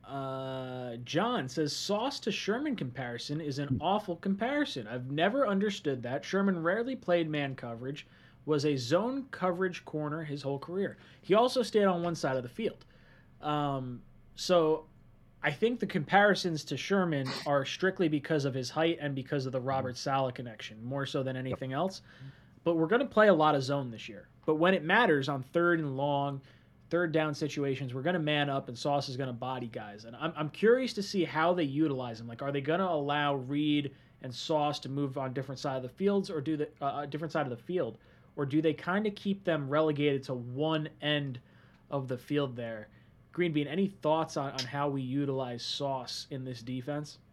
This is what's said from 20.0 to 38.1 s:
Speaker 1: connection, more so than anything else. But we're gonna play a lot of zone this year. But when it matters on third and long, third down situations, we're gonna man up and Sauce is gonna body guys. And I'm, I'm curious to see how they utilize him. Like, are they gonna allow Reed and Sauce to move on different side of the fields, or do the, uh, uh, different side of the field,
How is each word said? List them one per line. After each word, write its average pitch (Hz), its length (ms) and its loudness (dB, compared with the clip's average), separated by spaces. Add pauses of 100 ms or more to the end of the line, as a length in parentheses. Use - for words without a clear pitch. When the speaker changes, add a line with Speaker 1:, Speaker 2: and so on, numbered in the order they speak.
Speaker 1:
connection, 110 480 -12
more 135 220 -4
so 139 180 -2
than 127 140 -4
anything 131 380 -4
else. 185 260 -2 (640)
But 170 140 2
we're 160 100 4
gonna 240 180 4
play 214 240 8
a 190 60 10
lot 151 200 6
of 139 80 2
zone 135 280 -2
this 110 180 -12
year. 107 200 -16 (180)
But 156 80 4
when 170 180 6
it 160 120 2
matters 165 440 4
on 139 140 -2
third 170 380 2
and 139 180 -4
long, 143 420 0 (480)
third 170 240 0
down 156 220 2
situations, 139 580 -4
we're 131 80 -6
gonna 175 180 0
man 147 300 2
up 135 200 -2
and 117 100 -10
Sauce 143 320 0
is 123 80 -6
gonna 127 160 -4
body 123 320 -6
guys. 107 400 -12
And 120 100 -14
I'm, 160 180 -4
I'm 151 140 -2
curious 240 460 4
to 202 80 -4
see 196 220 0
how 156 280 2
they 175 120 2
utilize 135 560 -2
him. 117 60 -10
Like, 117 140 -12
are 143 120 -2
they 143 100 -2
gonna 175 240 0
allow 147 480 2
Reed 143 560 0 (320)
and 127 120 -8
Sauce 147 460 0
to 131 80 -10
move 139 300 -2
on 131 160 -4
different 135 240 -6
side 135 180 -4
of 127 60 -4
the 123 80 -8
fields, 196 400 2
or 156 100 -2
do 151 160 0
the, 147 140 -2 (100)
uh, 143 60 -2
uh, 139 200 -2
different 151 260 -6
side - 120 2
of 131 60 -2
the 117 120 -8
field, 156 360 -4 (380)